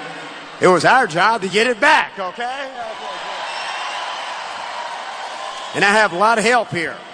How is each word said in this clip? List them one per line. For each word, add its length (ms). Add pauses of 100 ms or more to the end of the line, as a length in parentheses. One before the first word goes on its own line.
(600)
it 60
was 160
our 220
job 360
to 60
get 180
it 140
back, 380
okay? 520 (3000)
And 100
I 80
have 220
a 40
lot 200
of 60
help 260
here 260 (180)